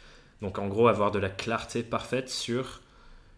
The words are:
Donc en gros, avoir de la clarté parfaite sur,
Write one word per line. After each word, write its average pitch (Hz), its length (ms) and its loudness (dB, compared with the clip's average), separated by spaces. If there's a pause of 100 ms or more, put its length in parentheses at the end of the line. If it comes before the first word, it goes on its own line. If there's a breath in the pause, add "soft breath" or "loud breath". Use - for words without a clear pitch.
(400 loud breath)
Donc 101 180 -6
en 101 100 -2
gros, 110 200 6
avoir 104 220 4
de 101 80 0
la 95 120 0
clarté 113 520 -4
parfaite 123 480 -4
sur, - 500 -4 (580 soft breath)